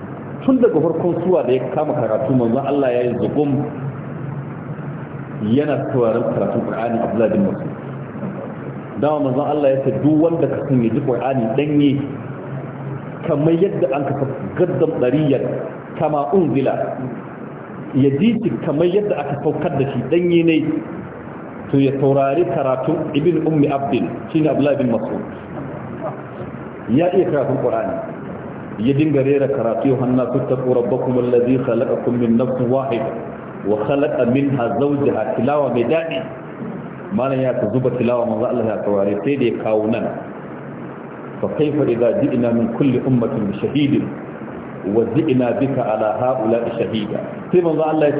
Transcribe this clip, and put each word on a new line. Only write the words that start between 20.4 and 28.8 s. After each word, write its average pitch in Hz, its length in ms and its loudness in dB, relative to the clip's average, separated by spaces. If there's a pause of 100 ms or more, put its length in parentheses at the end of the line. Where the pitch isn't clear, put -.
ne 165 160 4 (1120)
to 139 80 0
ya 139 240 4
saurari 139 560 2
karatun 135 560 -2
Ibn 156 320 2
Ummi 151 240 4
Abdin 131 400 0 (240)
shine 156 160 4
Abdullahi 135 320 2
bin 127 160 2
Mas'ud. - 240 -4 (1700)
Ya 160 240 4
iya 170 160 4
karatun 135 320 0
Qur'ani. 110 320 0 (880)